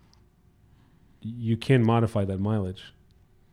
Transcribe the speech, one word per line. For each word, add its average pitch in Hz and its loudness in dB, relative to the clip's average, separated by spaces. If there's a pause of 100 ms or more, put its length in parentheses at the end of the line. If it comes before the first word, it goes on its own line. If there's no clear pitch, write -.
(1200)
You 113 -2
can 123 2
modify 113 2
that 95 -4
mileage. 98 -4 (600)